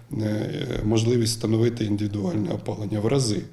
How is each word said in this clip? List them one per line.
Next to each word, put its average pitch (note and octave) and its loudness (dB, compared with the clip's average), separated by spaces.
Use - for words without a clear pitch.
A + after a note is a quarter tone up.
е, - -2
можливість A2+ 4
встановити A2+ 2
індивідуальне G#2 -2
опалення. G#2 -4
В G#2 0
рази. A2+ 2